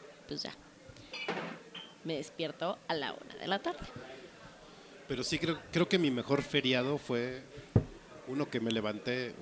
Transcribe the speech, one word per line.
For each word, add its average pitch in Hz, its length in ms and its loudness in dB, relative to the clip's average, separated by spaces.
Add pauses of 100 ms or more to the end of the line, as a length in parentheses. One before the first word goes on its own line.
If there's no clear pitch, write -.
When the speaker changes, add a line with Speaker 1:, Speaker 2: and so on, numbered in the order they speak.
(300)
Speaker 1:
pues 147 140 -4
ya, - 120 -8 (1500)
me 165 100 0
despierto 156 720 -2
a 226 60 4
la 139 180 2
una - 240 -10
de - 140 -6
la 196 100 2
tarde. - 260 -2 (1200)
Speaker 2:
Pero 127 160 0
sí 160 120 2
creo, 160 220 0 (140)
creo 170 160 6
que 190 100 8
mi 156 100 6
mejor 127 320 4
feriado 131 560 4
fue 127 440 0 (880)
uno 135 200 2
que 120 120 0
me 113 100 2
levanté 110 720 0